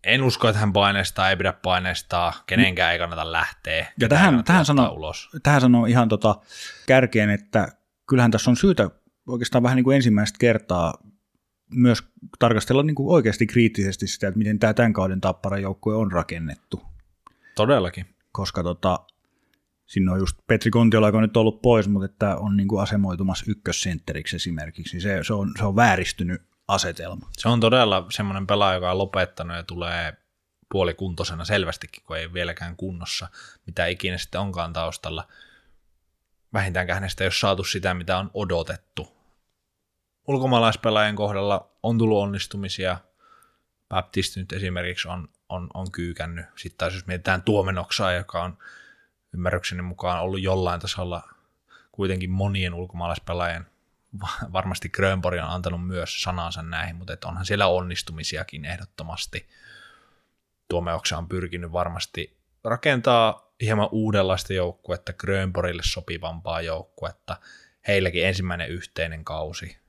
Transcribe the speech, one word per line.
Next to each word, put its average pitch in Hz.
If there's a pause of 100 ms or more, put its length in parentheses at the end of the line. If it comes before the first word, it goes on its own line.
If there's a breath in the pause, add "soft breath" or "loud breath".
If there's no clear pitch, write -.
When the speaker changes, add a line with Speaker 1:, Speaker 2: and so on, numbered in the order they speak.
Speaker 1:
En 120
usko, 120
että 107
hän 107
paineistaa, 101
ei 95
pidä 92
paineistaa, 90 (140)
kenenkään 92
ei 85
kannata 82
lähteä, 80
Speaker 2:
Ja 80
Speaker 1:
ketään -
Speaker 2:
tähän, 151
Speaker 1:
kannata 127
Speaker 2:
tähän 175
Speaker 1:
jättää 156
Speaker 2:
sanon, 135
Speaker 1:
ulos. 78 (140)
Speaker 2:
tähän 143
sanon 123
ihan 120
tota 107 (460 loud breath)
kärkeen, 120
että 101 (400)
kyllähän 123
tässä 113
on 123
syytä 139 (360)
oikeastaan 120
vähän 123
niin 127
kuin 131
ensimmäistä 107
kertaa 92 (720)
myös 123 (340)
tarkastella 117
niin 151
kuin 139
oikeasti 113
kriittisesti 101
sitä, -
että 92
miten 107
tää 107
tämän 117
kauden 95
Tapparan 95
joukkue 98
on 107
rakennettu. 82 (720 soft breath)
Speaker 1:
Todellakin. 104 (180)
Speaker 2:
Koska 95
tota, 87 (800)
siinä 92
on 92
just 95
Petri 113
Kontiola, 113
joka 104
on 110
nyt 110
ollut 110
pois, 113
mutta 98
että 98
on 101
niin 98
kuin 101
asemoitumassa 95
ykkössentteriksi 85
esimerkiksi, 80
niin 87
se, 95
se -
on, 101
se 110
on 98
vääristynyt 90 (260)
asetelma. 90 (100)
Speaker 1:
Se 113
on 117
todella 113
semmoinen 98
pelaaja, 101
joka 90
on 92
lopettanut 90
ja 85
tulee 85 (540)
puolikuntoisena 87
selvästikin, 92
kun 80
ei 80
vieläkään 85
kunnossa, 90 (380 loud breath)
mitä 87
ikinä 90
sitten -
onkaan 85
taustalla. 80 (1200 soft breath)
Vähintäänkä 90
hänestä 95
ei -
ole 90
saatu 98
sitä, 92
mitä 90
on 95
odotettu. - (1120)
Ulkomaalaispelaajien 113
kohdalla 101 (120)
on 117
tullut 107
onnistumisia. 98 (920 soft breath)
Baptist -
nyt 92
esimerkiksi 90
on, 87 (200)
on, 90
on 92
kyykännyt. 85 (100)
Sitten -
taas 87
jos 90
mietitään 92
Tuomenoksaa, 95
joka 87
on 87 (760 loud breath)
ymmärrykseni 90
mukaan 90
ollut 95
jollain 92
tasolla 87 (720 soft breath)
kuitenkin 92
monien 95
ulkomaalaispelaajien, 87 (560)
va-, -
varmasti 95
Grönborg 92
on 80
antanut 87
myös 90
sanansa 85
näihin, 85
mutta 87
et -
onhan 90
siellä 101
onnistumisiakin 82
ehdottomasti. - (1200 soft breath)
Tuomenoksa 87
on 85
pyrkinyt 87
varmasti 87 (280)
rakentaa 117
hieman 110
uudenlaista 101
joukkuetta, 90
Grönborgille 90
sopivampaa 82
joukkuetta. 82 (520 soft breath)
Heilläkin 92
ensimmäinen 92
yhteinen 82
kausi. 78 (120)